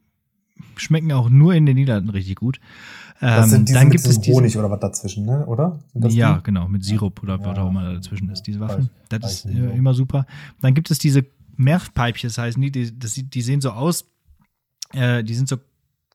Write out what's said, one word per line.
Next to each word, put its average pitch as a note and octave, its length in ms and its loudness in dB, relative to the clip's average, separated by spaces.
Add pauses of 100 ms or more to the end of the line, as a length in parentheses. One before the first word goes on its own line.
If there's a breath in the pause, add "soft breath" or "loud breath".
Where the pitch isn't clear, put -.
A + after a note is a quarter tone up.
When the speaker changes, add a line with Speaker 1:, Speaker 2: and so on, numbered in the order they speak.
(760)
Speaker 1:
schmecken D#3 360 0
auch A#2+ 160 2
nur D3+ 260 8
in D#3 120 6
den C3 100 4
Niederlanden A2 340 0
richtig F#2+ 260 -4
gut. B2 240 -4 (600 loud breath)
Ähm, B2+ 60 2
Speaker 2:
Das A2+ 220 6
sind G#2+ 180 4
diese B2+ 100 4
Speaker 1:
dann C#3 100 8
Speaker 2:
mit C#3 80 6
Speaker 1:
gibt - 80 0
es B2 60 2
Speaker 2:
diesem G#2+ 120 2
Speaker 1:
diese B2 140 4
Speaker 2:
Honig A2+ 220 2
oder G#2 120 -2
was G2+ 100 -4
dazwischen, G2+ 460 -6
ne? C3+ 200 -2
Oder? D3 340 -4 (120)
Sind A#2 120 -4
das A2+ 100 2
Speaker 1:
Ja, A2+ 240 2
Speaker 2:
die? - 60 -8
Speaker 1:
genau, F#2 240 -2
mit F#2+ 160 -4
Sirup G#2 380 -4
oder F#2+ 160 -6
Speaker 2:
Ja. G2+ 80 -10
Speaker 1:
was F#2+ 120 -6
auch F#2+ 100 -2
immer F#2 260 -4
dazwischen F#2+ 360 -8
ist, G2 120 -12
diese G#2 180 -8
Speaker 2:
Weiß, G#2+ 100 -6
Speaker 1:
Waffeln. A2+ 200 -2 (180)
Das A2+ 140 -6
Speaker 2:
weiß G2 100 -10
Speaker 1:
ist, - 140 -12
Speaker 2:
nicht G2+ 120 -4
Speaker 1:
äh, B2 100 -2
Speaker 2:
so. - 20 -6
Speaker 1:
immer B2+ 240 2
super. C3+ 320 -2 (340 loud breath)
Dann C3 140 2
gibt D#3+ 160 -2
es D3+ 80 -2
diese C#3 260 2 (320)
Merchpijpjes, B2+ 840 -2
heißen A#2+ 240 -4
die, C#3 80 -2
die, A#2+ 280 -6
das A#2 160 -10
sieht, C3 200 -12
die B2 80 -4
sehen C3+ 180 -2
so C3+ 120 -4
aus, D3 340 -4 (840)
äh, B2 320 0
die A2+ 100 -6
sind C3 140 -2
so C3 80 -4 (580)